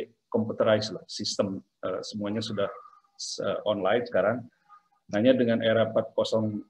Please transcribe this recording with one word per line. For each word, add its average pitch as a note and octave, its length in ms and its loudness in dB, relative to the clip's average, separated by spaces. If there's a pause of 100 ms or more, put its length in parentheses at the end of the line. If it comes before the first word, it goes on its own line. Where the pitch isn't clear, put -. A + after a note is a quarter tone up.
(320)
computerized G#2+ 640 2
lah, - 80 -18
sistem, G2+ 540 -4 (240)
eh, F#2+ 180 -4
semuanya G#2 380 -6
sudah, G#2+ 320 -4 (720)
eh, G2 240 -2
online G#2 400 2
sekarang. G#2+ 340 2 (720)
Hanya A#2 240 6
dengan A2+ 240 2
era A2+ 340 2
empat - 220 -2
kosong A2 540 0